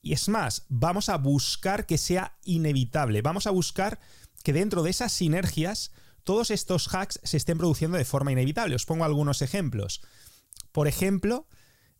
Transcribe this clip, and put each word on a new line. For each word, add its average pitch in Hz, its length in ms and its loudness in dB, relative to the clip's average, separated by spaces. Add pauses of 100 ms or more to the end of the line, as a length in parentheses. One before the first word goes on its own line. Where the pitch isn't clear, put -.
Y 151 100 -2
es - 160 0
más, 202 400 -2
vamos 165 400 0
a 190 100 0
buscar 143 680 0
que 160 120 2
sea - 440 -2
inevitable, 139 800 2
vamos 170 240 0
a 208 60 2
buscar 185 480 0 (420)
que 147 100 2
dentro 175 300 2
de 165 80 2
esas 220 220 -2
sinergias 175 800 0 (320)
todos 220 260 0
estos 185 420 0
hacks 190 300 -4
se - 140 -2
estén 165 220 0
produciendo 165 380 2
de 147 80 2
forma 139 280 0
inevitable. 139 420 0
Os - 120 -2
pongo 165 180 0
algunos 147 360 2
ejemplos. 131 600 -2 (720)
Por 147 160 2
ejemplo, 196 580 0 (540)